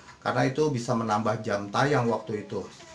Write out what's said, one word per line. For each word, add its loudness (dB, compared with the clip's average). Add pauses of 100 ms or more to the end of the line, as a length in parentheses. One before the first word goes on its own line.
(220)
Karena 2
itu 2
bisa 0
menambah 2
jam -2
tayang 2
waktu -2
itu. -6 (320)